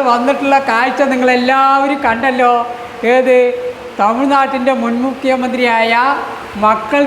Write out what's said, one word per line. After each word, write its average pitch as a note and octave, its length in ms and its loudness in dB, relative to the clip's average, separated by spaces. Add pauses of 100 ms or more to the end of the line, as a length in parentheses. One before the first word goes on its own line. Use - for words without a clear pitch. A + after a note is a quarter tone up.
(100)
വന്നിട്ടുള്ള C#4 460 0 (140)
കാഴ്ച B3+ 320 0 (100)
നിങ്ങളെല്ലാവരും C4+ 920 2
കണ്ടല്ലോ. B3 460 0 (640)
ഏത് B3+ 220 4 (640)
തമിഴ്നാട്ടിൻ്റെ C4 840 0
മുൻ A#3 120 -2 (120)
മുഖ്യമന്ത്രിയായ B3 880 0 (720)
മക്കൾ C#4+ 420 2